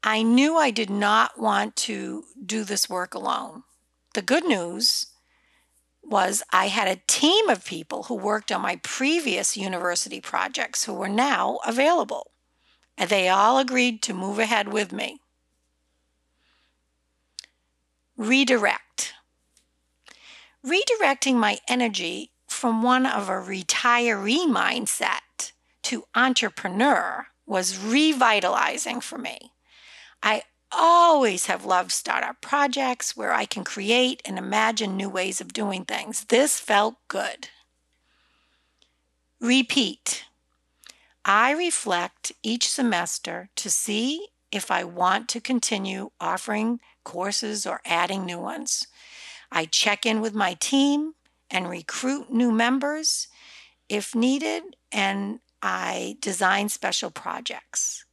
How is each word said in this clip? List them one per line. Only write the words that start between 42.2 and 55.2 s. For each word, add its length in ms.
each 260
semester 880
to 140
see 580
if 200
I 120
want 460
to 120
continue 720
offering 600
courses 640
or 180
adding 400
new 160
ones. 480
I 140
check 400
in 140
with 140
my 200
team 600
and 220
recruit 600
new 180
members 800
if 280
needed, 460
and 480